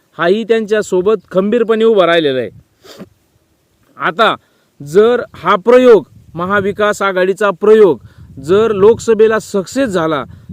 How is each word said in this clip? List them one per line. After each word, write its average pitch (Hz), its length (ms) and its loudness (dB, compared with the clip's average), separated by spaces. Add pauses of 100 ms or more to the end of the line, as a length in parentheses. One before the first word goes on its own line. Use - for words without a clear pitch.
(180)
हाही 190 260 -2
त्यांच्यासोबत 208 680 -2 (160)
खंबीरपणे 220 540 0
उभा 208 220 2
राहिलेला 156 340 0
आहे. 104 100 -8 (1500)
आता 175 380 -2 (480)
जर 214 400 0 (120)
हा 190 220 -2
प्रयोग, 233 480 4 (300)
महाविकास 202 680 -4
आघाडीचा 190 480 -2
प्रयोग 202 480 2 (420)
जर 202 320 0
लोकसभेला 220 680 2
सक्सेस 208 500 -4
झाला, 160 360 -4 (280)